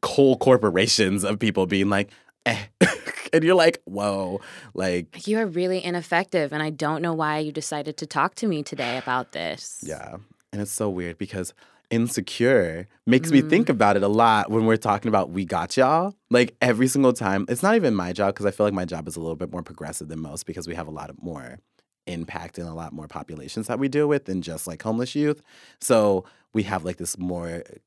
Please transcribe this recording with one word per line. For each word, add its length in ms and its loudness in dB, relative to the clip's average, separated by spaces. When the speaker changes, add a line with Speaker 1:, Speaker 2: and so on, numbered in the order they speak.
Speaker 1:
whole 320 6
corporations 880 4
of 160 -2
people 260 0
being 220 2
like, 220 0
"Eh." 120 0
<laughs> 140 4
And 140 4
you're 120 6
like, 280 4
"Whoa." 560 -4
Like, 380 -2
Speaker 2:
Like, 160 -14
"You 100 0
are 80 0
really 380 -2
ineffective, 680 -2
and 100 -4
I 80 -2
don't 320 -2
know 100 -2
why 280 -2
you 120 -6
decided 460 -8
to 80 -10
talk 300 0
to 100 -4
me 160 0
today 340 -6
about 360 -4
this." 500 -8
Speaker 1:
Yeah. 340 -12
And 100 -6
it's 80 -6
so 180 -2
weird 300 -6
because 340 -6
Insecure 960 2
makes 240 4
me 120 8
Speaker 2:
Mm. 80 -4
Speaker 1:
think 180 4
about 280 4
it 60 4
a 60 2
lot 420 4
when 160 2
we're 120 6
talking 320 0
about, 200 2
"We 140 -2
Got 320 -4
Y'all." 380 2
Like, 320 4
every 260 4
single 240 4
time. 380 0
It's 120 -2
not 140 4
even 180 2
my 200 -2
job, 200 0
'cause 120 -8
I 40 2
feel 160 0
like 80 0
my 120 -2
job 220 -8
is 80 -10
a 40 -8
little 160 -4
bit 160 -8
more 100 -8
progressive 460 -12
than 120 -8
most 260 -10
because 200 -10
we 80 -10
have 120 -8
a 40 -14
lot 200 -14
of 120 -20
more 360 -12
impact 500 -10
in 80 -8
a 80 -12
lot 180 -12
more 140 -14
populations 640 -10
that 100 -4
we 100 -2
deal 200 0
with 160 0
than 180 -4
just, 240 -8
like, 160 -10
homeless 320 -2
youth. 260 0
So 440 4
we 120 0
have, 200 -4
like, 120 -6
this 220 -6
more 440 -6